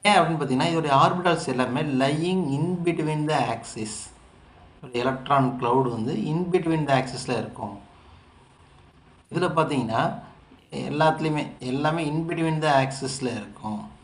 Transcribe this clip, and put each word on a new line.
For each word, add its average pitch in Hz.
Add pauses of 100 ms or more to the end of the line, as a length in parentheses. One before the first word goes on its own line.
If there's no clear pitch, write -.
ஏன் 202
அப்படின்னு 160
பார்த்தீங்கன்னா, 135
இதோடைய 156 (100)
ஆர்பிட்டல்ஸ் 180
எல்லாமே 123 (200)
lying 160 (160)
in 156 (200)
between 156 (100)
the 147 (140)
axis. 110 (920)
ஒரு 127 (100)
எலக்ட்ரான் 131 (120)
கிளவுட் 123
வந்து 113 (180)
in 160 (140)
between 165
the 139
axis-ல 127 (100)
இருக்கும். 107 (1600)
இதுல 170
பார்த்தீங்கன்னா, 127 (880)
எல்லாத்துலேயுமே 156 (280)
எல்லாமே 156
in 156 (120)
between 160
the 151 (140)
axis-ல 135 (140)
இருக்கும். 107 (200)